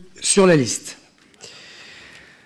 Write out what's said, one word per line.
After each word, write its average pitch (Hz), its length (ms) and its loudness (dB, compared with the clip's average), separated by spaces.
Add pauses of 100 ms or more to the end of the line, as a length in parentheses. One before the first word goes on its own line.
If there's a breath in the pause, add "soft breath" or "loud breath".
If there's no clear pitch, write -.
(200)
sur - 260 0
la 175 100 4
liste. - 420 -6 (1500 loud breath)